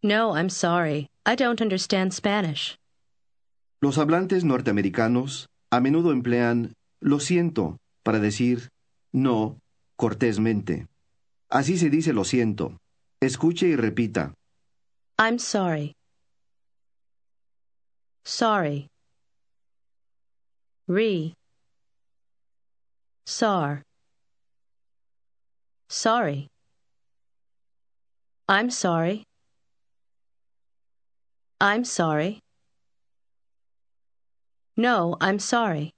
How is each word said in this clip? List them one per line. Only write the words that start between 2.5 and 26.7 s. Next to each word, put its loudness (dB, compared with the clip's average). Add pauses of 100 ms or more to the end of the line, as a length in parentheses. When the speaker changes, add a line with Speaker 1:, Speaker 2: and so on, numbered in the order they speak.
Speaker 2:
Los 2
hablantes 0
norteamericanos 0 (240)
a 2
menudo 4
emplean 0 (280)
"lo 2
siento" -2 (260)
para 2
decir 0 (440)
"no" 0 (380)
cortésmente. 0 (600)
Así 0
se 2
dice 2
"lo 0
siento". -2 (440)
Escuche 2
y 4
repita. -2 (840)
Speaker 1:
I'm 4
sorry. -2 (2250)
Sorry. -2 (2000)
Re. -2 (1900)
Sor. -2 (2000)
Sorry. -2 (2000)